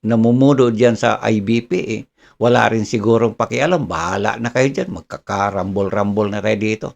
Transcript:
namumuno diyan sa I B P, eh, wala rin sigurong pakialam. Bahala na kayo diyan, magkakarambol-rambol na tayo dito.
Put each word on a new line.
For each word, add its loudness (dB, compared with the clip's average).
namumuno 4
diyan 2
sa 0
I 2
B 0
P, -12
eh, -6
wala 2
rin 0
sigurong 0
pakialam. -2
Bahala -4
na -4
kayo 0
diyan, -6
magkakarambol-rambol -4
na -6
tayo 0
dito. -4